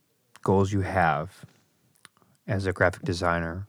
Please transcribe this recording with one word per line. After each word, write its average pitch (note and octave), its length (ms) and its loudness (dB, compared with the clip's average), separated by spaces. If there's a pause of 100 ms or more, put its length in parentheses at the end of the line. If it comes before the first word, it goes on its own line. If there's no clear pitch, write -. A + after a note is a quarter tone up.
(420)
goals G2 300 2
you G2 100 0
have E2+ 640 -2 (1000)
as G2 200 -2
a F#2 60 -2
graphic F2 300 2
designer, E2+ 680 -2